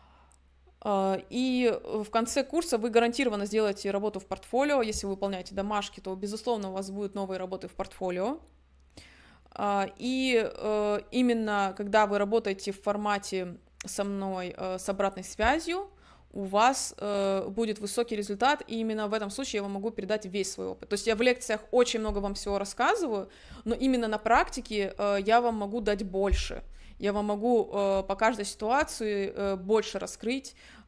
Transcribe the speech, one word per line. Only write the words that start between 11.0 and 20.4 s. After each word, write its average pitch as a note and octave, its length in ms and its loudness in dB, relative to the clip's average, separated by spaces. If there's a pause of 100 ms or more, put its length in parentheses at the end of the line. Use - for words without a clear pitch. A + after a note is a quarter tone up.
именно A3 640 2
когда G#3 280 4
вы G3+ 120 2
работаете G3+ 540 0
в G3 100 -8
формате G3+ 760 -2 (280)
со G3+ 180 -4
мной, F#3+ 540 -4
э, F#3 200 -4
с F#3 120 -6
обратной G3 340 0
связью, E4 640 0 (440)
у G3 100 -6
вас, G#3+ 560 2
э, G3 500 0
будет G#3+ 300 -2
высокий A#3 360 -2
результат, G#3 520 0
и A3+ 140 -4
именно A3 260 -2
в G3+ 60 -4
этом G#3+ 160 -2
случае A#3+ 300 -4
я G3 40 -2
вам G3 80 -6
могу G3 200 -4
передать G#3 340 -4
весь F#3+ 260 -4